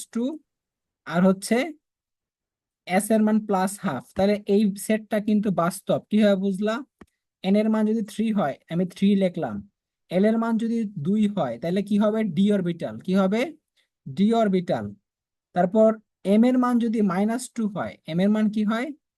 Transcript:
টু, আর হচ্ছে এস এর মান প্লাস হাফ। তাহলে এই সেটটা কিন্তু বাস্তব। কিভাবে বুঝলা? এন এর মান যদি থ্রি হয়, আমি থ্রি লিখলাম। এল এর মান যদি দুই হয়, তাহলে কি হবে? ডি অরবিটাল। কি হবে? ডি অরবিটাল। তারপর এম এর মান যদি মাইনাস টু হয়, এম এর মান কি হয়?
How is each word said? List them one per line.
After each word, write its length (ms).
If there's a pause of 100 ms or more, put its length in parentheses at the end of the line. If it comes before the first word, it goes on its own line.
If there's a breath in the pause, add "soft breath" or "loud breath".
(120)
টু, 120 (840)
আর 220
হচ্ছে 280 (1300)
এস 280
এর 120
মান 120 (100)
প্লাস 240 (120)
হাফ। 200 (120)
তাহলে 200 (180)
এই 80 (240)
সেটটা 320 (100)
কিন্তু 200 (140)
বাস্তব। 380 (100)
কিভাবে 340
বুঝলা? 300 (720)
এন 160
এর 140
মান 160
যদি 120 (100)
থ্রি 140 (120)
হয়, 180 (160)
আমি 120 (100)
থ্রি 140 (140)
লিখলাম। 340 (540)
এল 200
এর 120
মান 200
যদি 160 (280)
দুই 160 (140)
হয়, 260
তাহলে 260
কি 160
হবে? 160 (160)
ডি 80 (120)
অরবিটাল। 380 (120)
কি 140
হবে? 200 (640)
ডি 200 (140)
অরবিটাল। 440 (720)
তারপর 360 (440)
এম 140
এর 140
মান 120 (100)
যদি 160 (120)
মাইনাস 320 (120)
টু 60 (120)
হয়, 200 (180)
এম 120
এর 100
মান 200
কি 160
হয়? 180 (300)